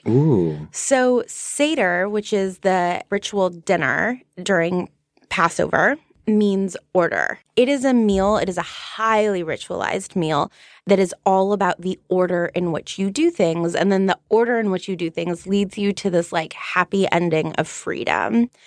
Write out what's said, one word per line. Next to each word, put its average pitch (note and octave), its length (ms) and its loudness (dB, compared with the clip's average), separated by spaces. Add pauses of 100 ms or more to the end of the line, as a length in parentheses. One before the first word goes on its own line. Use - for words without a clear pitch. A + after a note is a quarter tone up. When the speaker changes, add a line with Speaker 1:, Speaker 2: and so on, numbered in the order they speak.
Speaker 1:
Ooh. F#2+ 680 2
Speaker 2:
So B3+ 520 2
Seder, G#3 840 -2
which G#3 240 -4
is F#3+ 240 -2
the F3+ 520 0
ritual G3 400 -2
dinner E3+ 720 -2 (240)
during F3+ 460 0 (400)
Passover, E3+ 640 0 (320)
means G3 480 2 (180)
order. E3 460 0 (160)
It B3 140 4
is C#4 160 0
a C4+ 80 4
meal. G#3 420 4
It G3 140 -2
is E3+ 80 -6
a E3+ 160 -6 (240)
highly G#3+ 440 2
ritualized - 760 -6
meal D#3+ 340 0 (340)
that G3 140 4
is F#3+ 160 0 (100)
all F#3+ 280 4
about F#3+ 260 0
the F#3 180 -4 (120)
order F3+ 440 0
in F3 200 -2
which - 260 -8
you G3 100 -2
do D#4 220 0
things. E3+ 420 0
And F#3 160 2
then F#3+ 180 2
the F3+ 200 0
order A#3 320 2
in G#3+ 100 0
which F#3 200 -4
you F#3+ 80 -6
do E3 120 -4
things E3+ 380 -6
leads G3 300 0
you G3+ 160 0
to G3 160 -4
this, E3+ 240 0
like, D#3+ 180 -4
happy - 580 -2
ending D#3+ 440 0
of - 160 -4
freedom. - 800 -2 (180)